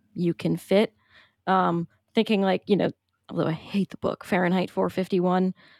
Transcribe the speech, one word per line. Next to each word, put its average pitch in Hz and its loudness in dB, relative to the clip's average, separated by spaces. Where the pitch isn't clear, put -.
you 170 0
can 170 -2
fit. 202 0
Um, 180 0
thinking 220 2
like, 185 2
you 208 2
know, - 0
although 165 -2
I 160 0
hate - -4
the - -16
book, - -6
Fahrenheit 180 0
four 190 -2
fifty-one, 185 0